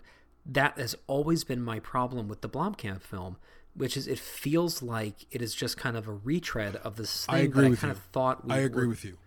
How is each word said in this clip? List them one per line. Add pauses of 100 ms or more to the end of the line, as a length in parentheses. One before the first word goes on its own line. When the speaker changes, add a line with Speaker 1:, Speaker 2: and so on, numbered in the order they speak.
(460)
Speaker 1:
that
has (120)
always
been
my
problem
with
the
Blomkamp
film, (380)
which
is
it
feels
like
it
is
just
kind
of
a
retread
of
this
Speaker 2:
I
Speaker 1:
thing
Speaker 2:
agree
Speaker 1:
that
I
Speaker 2:
with
Speaker 1:
kind
Speaker 2:
you.
Speaker 1:
of (100)
thought
we
Speaker 2:
I
agree
Speaker 1:
were,
Speaker 2:
with
you.